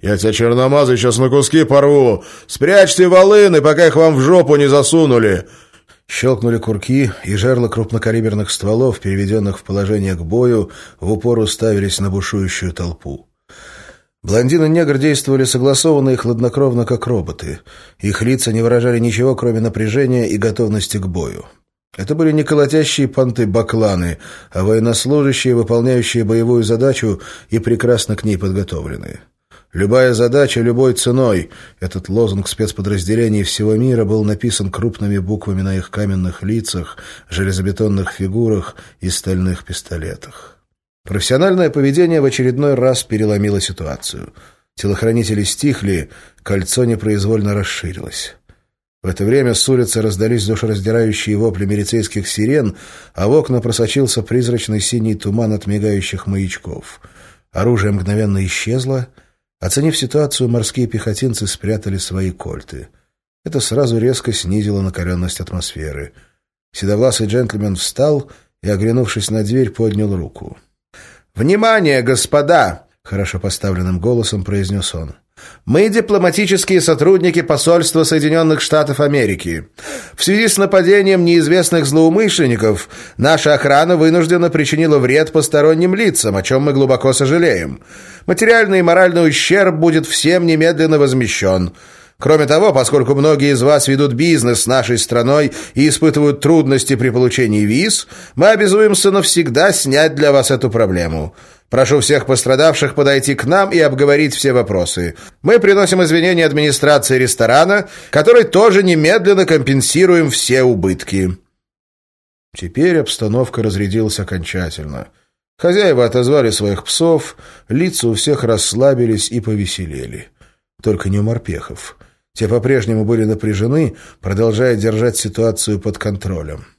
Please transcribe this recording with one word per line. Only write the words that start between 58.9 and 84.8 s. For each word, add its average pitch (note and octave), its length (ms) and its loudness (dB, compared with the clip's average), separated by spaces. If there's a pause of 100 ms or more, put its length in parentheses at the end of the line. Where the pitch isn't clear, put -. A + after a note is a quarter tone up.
Оценив C#3+ 380 -2
ситуацию, C3+ 520 -2
морские A#2 380 -2
пехотинцы G#2+ 600 -4
спрятали G2 500 -4
свои F#2 340 -4
кольты. - 580 -14 (560)
Это D3+ 160 -4
сразу A#2 360 0
резко A#2 360 0
снизило G2+ 480 -2
накаленность F2+ 580 -4
атмосферы. D#2 760 -10 (600)
Седовласый A2 540 -2
джентльмен G#2 500 -2
встал C#3+ 520 -2 (320)
и, G2+ 80 -6
оглянувшись G#2+ 600 -2
на A2 140 -2
дверь, A#2+ 260 0
поднял G#2 460 -2
руку. - 420 -12 (760)
"Внимание, F3+ 680 2
господа!" — C3 840 0 (160)
хорошо G2 360 -6
поставленным F#2 600 -4
голосом A2 440 -2
произнес G2 520 -4
он. D#2 200 -12 (500)
"Мы F#3 240 2
дипломатические F#3+ 920 0
сотрудники E3+ 640 2
посольства D#3+ 600 2
Соединенных D#3 580 2
Штатов C#3+ 400 0
Америки. G2+ 640 -2 (480)
В - 80 -6
связи G#3+ 240 2
с - 100 0
нападением F#3+ 680 4
неизвестных E3+ 600 2
злоумышленников C#3+ 1000 2 (300)
наша D3+ 380 2
охрана D3+ 420 2
вынуждена E3+ 520 2
причинила D3+ 500 2